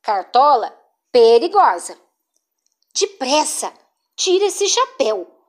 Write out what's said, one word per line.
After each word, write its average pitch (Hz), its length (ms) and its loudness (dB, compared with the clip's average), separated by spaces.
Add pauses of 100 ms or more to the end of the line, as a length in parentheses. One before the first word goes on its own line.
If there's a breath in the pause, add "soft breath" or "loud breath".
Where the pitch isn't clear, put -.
Cartola 233 760 0 (320)
perigosa." 233 880 2 (960)
"Depressa, 277 800 -4 (420)
tira 381 300 0
esse 392 240 -4
chapéu" 440 580 -4 (220)